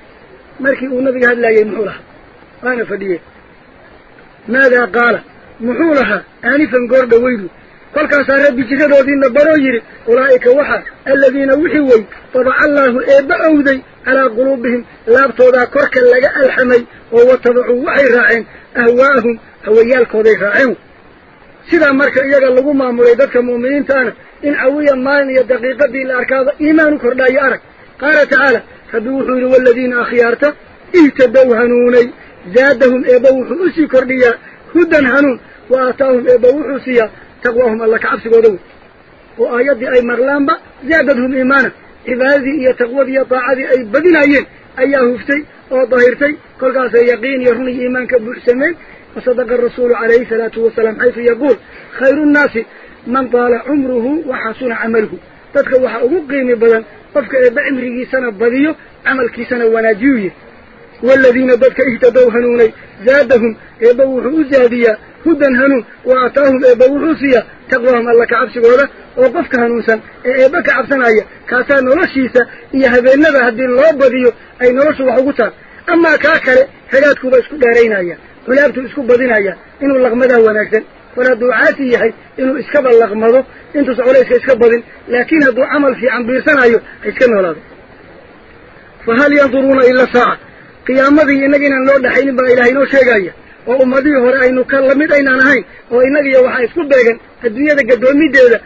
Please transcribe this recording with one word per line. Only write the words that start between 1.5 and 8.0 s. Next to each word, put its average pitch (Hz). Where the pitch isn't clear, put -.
muxuu 214
lahaa? 175
Waana 240
fadhiyey. 190
Maadaa 247
qaala, 240
muxuu 254
lahaa 208
aanifan 247
goor 254
dhoweydu? 233
Kolkaasaa 285